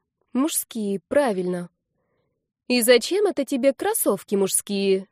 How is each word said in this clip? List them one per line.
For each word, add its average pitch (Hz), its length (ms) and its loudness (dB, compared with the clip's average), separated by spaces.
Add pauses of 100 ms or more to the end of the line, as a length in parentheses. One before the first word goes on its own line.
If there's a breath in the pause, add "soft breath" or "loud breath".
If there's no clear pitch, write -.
(320)
«Мужские, 220 760 -4
правильно». 185 640 -2 (960)
«И 247 160 2
зачем 285 440 4
это 294 180 0
тебе 269 280 0
кроссовки 320 640 -2
мужские?» — 196 760 0